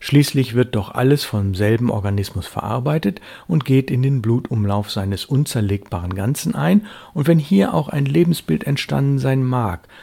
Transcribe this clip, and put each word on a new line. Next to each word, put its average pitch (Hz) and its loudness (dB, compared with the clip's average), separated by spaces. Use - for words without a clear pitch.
Schließlich 139 2
wird 123 0
doch 101 -4
alles 139 2
vom 98 -2
selben 113 2
Organismus 101 -2
verarbeitet 147 -2
und 160 0
geht 131 2
in 127 0
den 135 2
Blutumlauf 107 0
seines 98 -4
unzerlegbaren 101 -2
Ganzen 101 -4
ein, 175 2
und 147 0
wenn 165 6
hier 196 2
auch 156 0
ein 143 -2
Lebensbild 160 0
entstanden 139 0
sein 135 0
mag, 120 -2